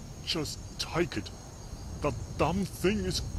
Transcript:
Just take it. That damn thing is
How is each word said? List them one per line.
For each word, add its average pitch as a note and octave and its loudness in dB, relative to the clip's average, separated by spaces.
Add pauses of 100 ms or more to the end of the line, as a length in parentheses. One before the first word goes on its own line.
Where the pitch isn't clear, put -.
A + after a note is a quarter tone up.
(240)
Just - 0 (200)
take - 2
it. G#2 -2 (720)
That C#3+ 4 (240)
damn E3+ 4
thing F#3 4
is F#3 2 (160)